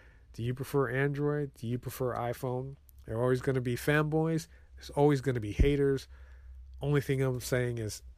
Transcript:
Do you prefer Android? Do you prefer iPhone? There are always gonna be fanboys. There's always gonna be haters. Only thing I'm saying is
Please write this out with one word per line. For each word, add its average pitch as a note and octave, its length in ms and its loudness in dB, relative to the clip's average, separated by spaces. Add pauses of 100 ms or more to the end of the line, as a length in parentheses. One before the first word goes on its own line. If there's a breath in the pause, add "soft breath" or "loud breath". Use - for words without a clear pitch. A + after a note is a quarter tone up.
(340 soft breath)
Do A2+ 100 -8
you B2 100 -2
prefer C3 360 -2
Android? C#3+ 680 0
Do A2+ 120 -8
you A#2+ 100 -2
prefer A#2+ 360 -4
iPhone? B2+ 640 -4 (300)
There A2 120 -6
are A#2 40 0
always B2+ 200 2
gonna C3 200 0
be A#2+ 140 -2
fanboys. D#3 720 2 (280 soft breath)
There's - 160 -16
always C#3+ 300 6
gonna B2 180 0
be G#2 120 -6
haters. C#3 560 4 (720 soft breath)
Only C#3+ 200 2
thing C3+ 200 0
I'm B2+ 200 0
saying B2 360 0
is G#2+ 260 -6 (140)